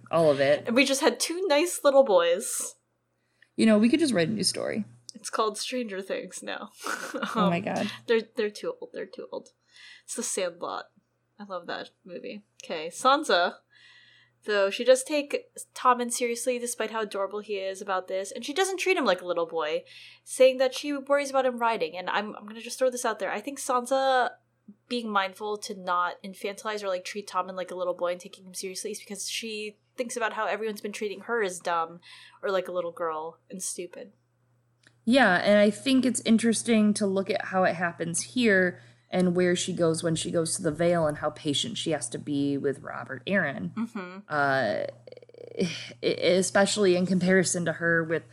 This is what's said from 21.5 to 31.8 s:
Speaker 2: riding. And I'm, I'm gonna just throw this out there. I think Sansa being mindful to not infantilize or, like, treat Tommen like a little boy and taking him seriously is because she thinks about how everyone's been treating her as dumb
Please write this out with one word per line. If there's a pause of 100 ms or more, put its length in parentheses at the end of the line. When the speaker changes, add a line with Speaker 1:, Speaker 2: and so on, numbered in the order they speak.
Speaker 2:
riding.
And
I'm,
I'm
gonna
just
throw
this
out
there.
I
think
Sansa (580)
being
mindful
to
not
infantilize
or,
like,
treat
Tommen
like
a
little
boy
and
taking
him
seriously
is
because
she (200)
thinks
about
how
everyone's
been
treating
her
as
dumb (420)